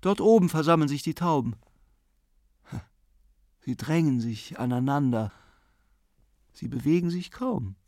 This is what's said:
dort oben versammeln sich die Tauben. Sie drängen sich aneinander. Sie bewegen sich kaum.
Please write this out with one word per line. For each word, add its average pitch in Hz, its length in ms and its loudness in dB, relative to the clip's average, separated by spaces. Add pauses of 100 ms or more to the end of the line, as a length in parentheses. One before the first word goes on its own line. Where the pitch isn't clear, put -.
dort 196 200 0
oben 214 280 6
versammeln 160 400 2
sich 143 140 -4
die 160 120 -4
Tauben. 143 420 -2 (2000)
Sie 127 160 -6
drängen 143 440 0
sich 113 380 -8
aneinander. 123 760 0 (1200)
Sie - 160 -12
bewegen 156 420 0
sich 175 200 -8
kaum. 147 460 -6 (120)